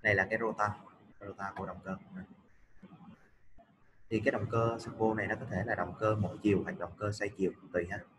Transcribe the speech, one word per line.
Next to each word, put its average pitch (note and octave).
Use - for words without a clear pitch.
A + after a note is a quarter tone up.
Này G#2+
là F#2+
cái A2
rotor, G#2+
rotor G2
của F#2+
động F2+
cơ. F#2+
Thì A2
cái C#3
động G#2
cơ A2+
servo A2
này G#2
nó A2
có -
thể F#2+
là A2+
động F2+
cơ G#2+
một G#2
chiều G2
hoặc F#2+
động F2
cơ G#2
xoay G2+
chiều, F#2
tùy F2
ha. G#2